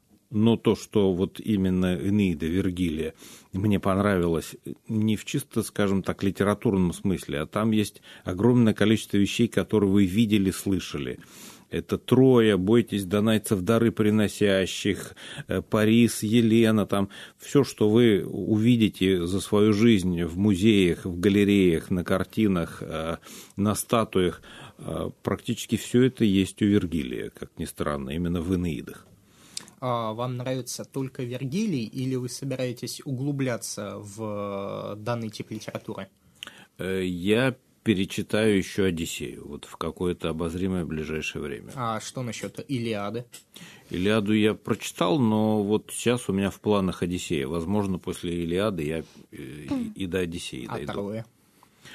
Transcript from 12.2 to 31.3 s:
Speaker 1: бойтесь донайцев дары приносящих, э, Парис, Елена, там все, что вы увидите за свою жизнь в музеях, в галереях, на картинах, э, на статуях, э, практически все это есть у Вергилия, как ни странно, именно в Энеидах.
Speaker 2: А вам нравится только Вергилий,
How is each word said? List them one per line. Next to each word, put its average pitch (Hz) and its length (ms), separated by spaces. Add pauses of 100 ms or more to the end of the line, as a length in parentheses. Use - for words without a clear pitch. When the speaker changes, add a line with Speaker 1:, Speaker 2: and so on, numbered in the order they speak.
Speaker 1:
бойтесь 104 480
донайцев 104 560
дары 113 300
приносящих, 101 1200 (320)
э, 87 140
Парис, 110 640
Елена, 110 640
там 101 220 (280)
все, - 260
что - 260
вы 110 360
увидите 101 1040
за 95 120
свою 104 340
жизнь 95 500
в 82 140
музеях, 98 680
в 90 140
галереях, 98 720
на 90 120
картинах, 92 800
э, 80 360 (380)
на 101 200
статуях, 98 680 (380)
э, 82 300 (120)
практически - 560
все - 260
это 123 220
есть 98 380
у - 20
Вергилия, 78 640
как - 300
ни 82 60
странно, 71 460
именно 87 300
в 85 140
Энеидах. 87 500 (800)
Speaker 2:
А 117 280
вам 123 240
нравится 127 480
только 135 380
Вергилий, 131 600